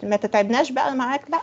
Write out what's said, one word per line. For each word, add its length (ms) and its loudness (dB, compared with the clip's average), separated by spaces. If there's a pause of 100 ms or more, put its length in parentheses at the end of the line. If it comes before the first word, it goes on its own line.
ما 140 0
تتعبناش 560 2
بقى 220 0
معاك. 360 -4
لا 120 0